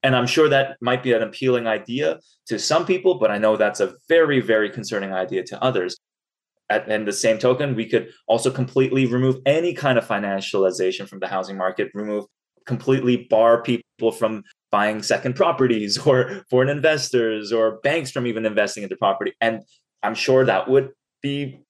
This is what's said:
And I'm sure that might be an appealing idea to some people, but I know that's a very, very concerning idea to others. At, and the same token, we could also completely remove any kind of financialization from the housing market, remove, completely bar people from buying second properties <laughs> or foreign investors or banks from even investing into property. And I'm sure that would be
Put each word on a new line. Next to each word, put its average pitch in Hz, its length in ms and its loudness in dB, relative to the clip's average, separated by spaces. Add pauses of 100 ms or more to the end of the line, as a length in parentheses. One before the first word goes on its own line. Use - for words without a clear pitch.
And 131 120 4
I'm 123 120 2
sure 156 220 4
that 139 320 2
might 123 220 0
be 127 100 2
an 113 80 2
appealing 120 460 -2
idea 127 520 -2 (280)
to 110 100 -4
some 160 280 0
people, 185 340 0
but 107 120 2
I 104 60 -2
know 107 180 2
that's 104 240 0
a 98 140 0 (160)
very, 156 320 4
very 107 280 2
concerning 98 440 -8
idea 92 300 -4
to - 200 -10
others. 104 340 -2 (720)
At, 107 200 0
and 107 180 -2
the 101 60 -2
same 110 240 0
token, 131 380 0
we 110 120 -4
could - 220 -2 (180)
also 117 220 2
completely 131 560 0
remove 127 400 0
any 160 280 2
kind 135 240 0
of 113 100 0
financialization 98 1000 -2
from 98 120 -18
the 95 80 -6
housing 95 300 -6
market, 92 360 -4
remove, 104 320 -6 (400)
completely 123 640 0
bar 117 320 4
people 117 500 -2
from 110 320 -4 (280)
buying 107 320 0
second 123 320 -2
properties 127 600 0
<laughs> - 100 -4
or 127 420 2
foreign 127 200 2
investors 127 840 0
or 110 300 0
banks 147 300 -2
from 127 140 -4
even 110 200 -4
investing 104 380 -2
into 95 120 -8
property. 101 460 -2
And 113 200 0 (400)
I'm 113 140 -2
sure 131 300 4
that 98 240 0
would 131 200 4 (320)
be 139 380 -8 (100)